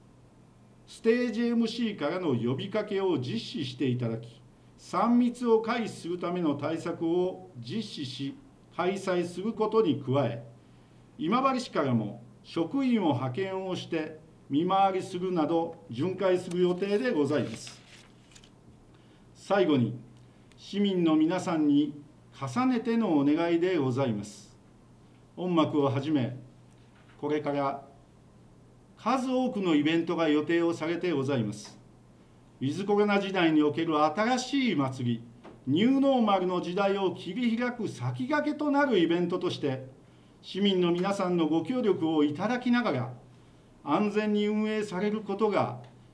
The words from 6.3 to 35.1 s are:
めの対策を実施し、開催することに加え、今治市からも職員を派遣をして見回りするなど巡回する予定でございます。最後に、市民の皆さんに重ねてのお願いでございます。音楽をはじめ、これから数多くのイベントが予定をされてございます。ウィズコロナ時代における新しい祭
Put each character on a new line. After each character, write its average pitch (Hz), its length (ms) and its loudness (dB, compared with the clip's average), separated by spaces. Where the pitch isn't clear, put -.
め 180 80 -2
の 151 140 2
対 151 240 -4
策 170 280 -4
を 180 520 -2
実 139 240 -6
施 151 240 -10
し、 135 300 -8
開 180 180 0
催 185 300 -2
す 180 160 -8
る 220 120 -2
こ 214 160 -2
と 220 140 4
に 143 200 0
加 135 240 0
え、 - 160 -6
今 254 360 2
治 247 60 -2
市 - 100 -12
か 160 120 0
ら 135 120 2
も 104 280 -4
職 170 420 -2
員 240 180 2
を 170 60 2
派 127 240 0
遣 190 340 -4
を 180 100 -4
し - 120 -10
て 156 300 -6
見 151 180 2
回 190 280 4
り 185 80 -2
す - 160 -8
る 185 120 -2
な 165 160 0
ど 165 300 0
巡 160 260 -4
回 185 220 2
す 180 120 -8
る 175 100 -2
予 180 140 4
定 202 240 0
で 247 140 0
ご 147 120 2
ざ 143 140 0
い 113 60 -2
ま 107 120 -8
す。 - 240 -18
最 190 300 2
後 151 100 4
に、 110 200 0
市 - 240 -6
民 185 240 2
の 160 100 4
皆 160 240 2
さ 175 180 -2
ん 151 120 2
に 147 260 2
重 175 260 -2
ね 254 140 2
て 226 160 0
の 220 200 2
お 139 80 4
願 165 300 2
い 170 60 2
で 180 160 2
ご 131 160 0
ざ 135 140 0
い 117 60 0
ま 101 120 -6
す。 - 320 -18
音 180 180 -2
楽 156 260 2
を 139 40 4
は 131 160 0
じ 156 100 -4
め、 135 260 0
こ 143 80 -6
れ 147 120 0
か 147 120 -4
ら 139 300 -4
数 254 340 -2
多 254 200 0
く 202 100 -6
の 175 140 2
イ 147 80 4
ベ 160 160 2
ン 165 80 0
ト 175 100 -2
が 165 120 2
予 151 160 2
定 170 180 0
を 170 120 0
さ 156 120 -6
れ 170 100 -2
て 175 160 -2
ご 139 100 0
ざ 139 140 0
い 113 80 0
ま 104 80 -4
す。 - 260 -16
ウ 127 40 -4
ィ 143 100 -2
ズ 190 100 -6
コ 202 100 0
ロ 208 120 4
ナ 202 140 2
時 190 120 -4
代 170 200 2
に 151 100 4
お 147 100 2
け 160 120 -2
る 151 200 2
新 214 340 0
し 254 340 0
い - 40 0
祭 127 380 -2